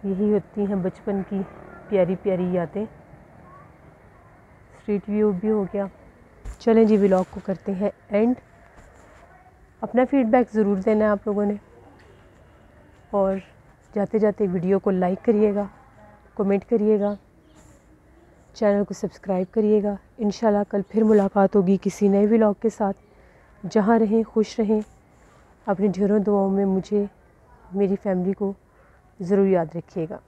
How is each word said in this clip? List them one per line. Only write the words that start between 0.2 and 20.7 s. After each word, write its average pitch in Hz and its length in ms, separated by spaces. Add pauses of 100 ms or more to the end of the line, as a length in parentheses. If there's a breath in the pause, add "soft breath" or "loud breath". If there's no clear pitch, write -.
होती 202 320
हैं 196 180
बचपन 190 420
की 190 180 (460)
प्यारी 190 280
प्यारी 185 360
यादें। 180 320 (1900)
स्ट्रीट 202 340
view 214 240
भी 185 160
हो 214 160
गया। 196 240 (720)
चलें 226 260
जी, 214 100
vlog 190 340
को 190 100
करते 190 320
हैं 190 180 (220)
एंड। 233 240 (1500)
अपना 226 220
feedback 254 460
ज़रूर 202 280
देना 214 260
है 214 60
आप 208 160
लोगों 208 200
ने, 202 120 (1600)
और 190 260 (540)
जाते 202 240
जाते 208 280
video 185 320
को 202 120
like 185 300
करिएगा, 208 480 (680)
कमेंट 196 280
करिएगा, 208 520 (1400)
चैनल 202 300
को 185 100
सब्सक्राइब 185 600
करिएगा। 208 420 (240)
इंशाल्लाह 208 440
कल 202 180